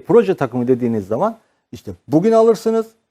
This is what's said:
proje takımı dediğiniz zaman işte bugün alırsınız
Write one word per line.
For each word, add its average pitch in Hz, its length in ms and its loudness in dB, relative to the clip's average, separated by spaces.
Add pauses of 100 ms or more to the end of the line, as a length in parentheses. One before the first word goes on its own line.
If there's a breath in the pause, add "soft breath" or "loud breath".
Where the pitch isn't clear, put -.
proje 190 280 2
takımı 123 340 -4
dediğiniz 117 380 -2
zaman 165 300 -4 (360)
işte 107 200 -16 (160)
bugün 170 240 2
alırsınız 226 540 2 (240)